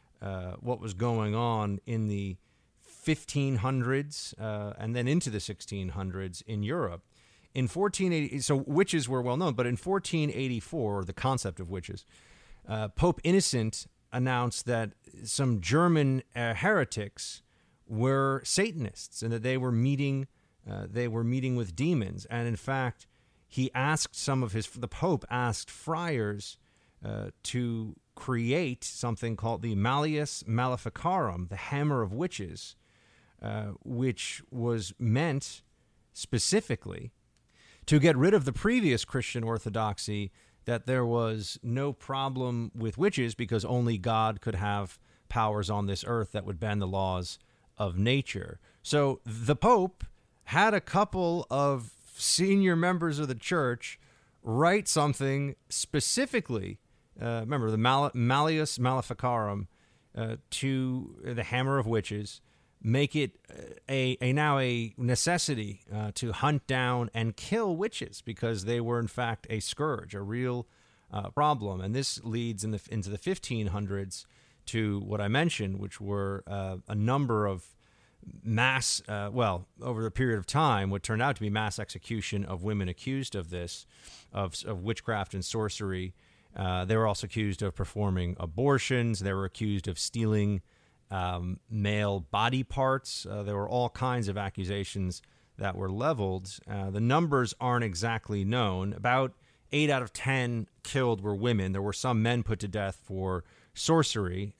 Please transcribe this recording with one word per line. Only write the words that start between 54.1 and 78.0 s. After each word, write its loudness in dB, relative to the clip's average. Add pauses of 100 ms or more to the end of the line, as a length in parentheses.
write 4
something 2 (120)
specifically, -2 (420)
uh, -2
remember 0
the 2
Mal-, 4
Malleus 2
Maleficarum, 0 (500)
uh, -4 (140)
to -2
the -4
Hammer 2
of 0
Witches, -2 (400)
make 2
it, 0 (180)
uh, -14 (140)
a, 2
a 2
now 4
a 0
necessity, 0 (120)
uh, -4
to -4
hunt 0
down 0
and 0
kill 0
witches -4
because -4
they 0
were 0
in 0
fact -4
a -2
scourge, -4
a -6
real, -2 (420)
uh, -6
problem. 0
And -2
this -2
leads -4
in -2
the, -4
into -4
the -6
fifteen -2
hundreds -4 (400)
to 0
what -4
I 0
mentioned, 0
which -10
were, -4
uh, -6 (120)
a -4
number 2
of -6 (680)